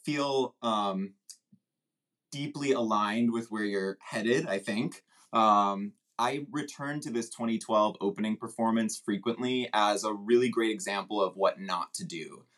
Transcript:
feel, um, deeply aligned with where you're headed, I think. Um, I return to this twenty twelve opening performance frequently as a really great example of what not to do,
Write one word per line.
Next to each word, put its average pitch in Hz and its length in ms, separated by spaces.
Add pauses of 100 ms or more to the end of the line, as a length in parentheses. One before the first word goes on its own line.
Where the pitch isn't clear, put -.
feel, 139 580
um, 101 520 (1200)
deeply 143 400
aligned 113 600
with 113 200
where 110 120
you're 98 360
headed, 123 480
I 196 100
think. 135 460 (280)
Um, 104 600 (280)
I 135 300
return 147 520
to - 80
this 117 200
twenty 113 280
twelve 107 420
opening 104 360
performance 113 600
frequently 120 760
as 104 300
a 110 100
really 117 360
great 113 240
example 98 500
of 92 140
what 95 240
not 95 340
to 95 100
do, 78 400 (140)